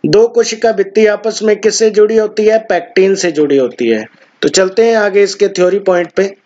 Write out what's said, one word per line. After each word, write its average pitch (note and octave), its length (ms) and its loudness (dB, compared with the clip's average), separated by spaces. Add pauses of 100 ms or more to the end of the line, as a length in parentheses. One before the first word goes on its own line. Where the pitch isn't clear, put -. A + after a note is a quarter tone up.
दो G#3 220 2
कोशिका A3+ 440 -2
भित्ति G3 360 0
आपस G#3 360 -4
में G#3 180 0
किससे A3 280 0
जुड़ी G#3+ 280 2
होती G#3+ 280 -2
है? A3 140 2
पैक्टिन F#3+ 560 0
से F3+ 160 -4
जुड़ी C#3+ 260 0
होती A#2+ 320 -2
है। A2 160 -2 (360)
तो C#3+ 80 0
चलते F#3+ 360 0
हैं A3+ 100 2
आगे G3+ 280 2
इसके G3 240 -2
थ्योरी F3+ 320 0
पॉइंट F3+ 320 -2
पे। F#3+ 240 -2 (100)